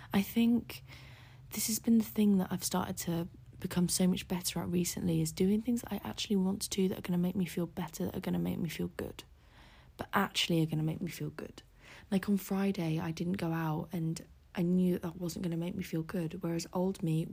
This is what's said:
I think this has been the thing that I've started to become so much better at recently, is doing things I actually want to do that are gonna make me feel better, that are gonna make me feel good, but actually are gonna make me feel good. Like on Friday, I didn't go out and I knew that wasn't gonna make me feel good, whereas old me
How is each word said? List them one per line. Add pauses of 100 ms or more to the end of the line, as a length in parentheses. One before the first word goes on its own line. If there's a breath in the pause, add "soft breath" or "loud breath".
(120 loud breath)
I
think (720 loud breath)
this
has
been
the
thing
that
I've
started
to (320)
become
so
much
better
at
recently,
is
doing
things
I
actually
want
to
do
that
are
gonna
make
me
feel
better,
that
are
gonna
make
me
feel
good, (720 loud breath)
but
actually
are
gonna
make
me
feel
good. (480 loud breath)
Like
on
Friday,
I
didn't
go
out
and (340)
I
knew
that
wasn't
gonna
make
me
feel
good,
whereas
old
me